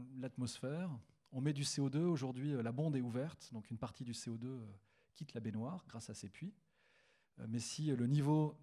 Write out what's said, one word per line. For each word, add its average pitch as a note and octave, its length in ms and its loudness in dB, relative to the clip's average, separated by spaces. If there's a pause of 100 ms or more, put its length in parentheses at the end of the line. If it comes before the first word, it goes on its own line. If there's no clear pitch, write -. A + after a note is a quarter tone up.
(180)
l'atmosphère. C3 720 -2 (420)
On C3+ 80 -4
met D3 140 4
du C#3+ 100 0
C - 160 0
O C#3 100 4
deux, D3 140 2
aujourd'hui, C#3 500 2
euh, B2+ 80 2
la A#2 120 2
bonde D3 240 4
est C3 40 4
ouverte, B2 520 -2
donc A2 180 -8
une A#2 60 -2
partie B2 260 -6
du A#2+ 100 -4
C - 160 -6
O A2+ 80 -2
deux, A#2 120 -6
euh, A2+ 240 -8 (420)
quitte - 180 -12
la - 60 -6
baignoire A2+ 480 -4
grâce - 220 -10
à A2 40 -8
ces G#2 140 -10
puits. E3+ 260 -10 (840)
Euh, - 80 -8
mais A2+ 120 0
si, D3+ 320 0
euh, C3+ 40 4
le A#2+ 120 4
niveau D3 560 6